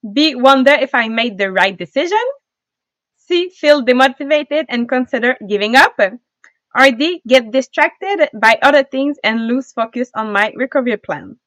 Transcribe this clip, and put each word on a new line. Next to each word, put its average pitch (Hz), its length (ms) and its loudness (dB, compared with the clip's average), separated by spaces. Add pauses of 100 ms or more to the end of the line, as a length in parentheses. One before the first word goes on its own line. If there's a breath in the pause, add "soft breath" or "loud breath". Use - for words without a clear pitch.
(120)
B, 294 240 0
wonder 262 360 4
if 269 220 0
I 233 140 0
made 226 300 -4
the 196 120 -2
right 185 260 0
decision. 339 460 -2 (920)
C, 349 320 -4
feel 294 360 2
demotivated 277 840 0
and 240 200 -4
consider 254 480 -2 (120)
giving 208 280 -2
up. 392 220 4
Or - 960 -2
D, 320 340 -4
get 233 260 2
distracted 320 840 -2
by 220 280 2
other 277 220 4
things 277 400 -4
and 226 240 -2
lose 254 240 -4
focus 240 420 -6
on 214 180 -6
my 208 240 0
recovery 247 420 -2
plan. 170 480 -12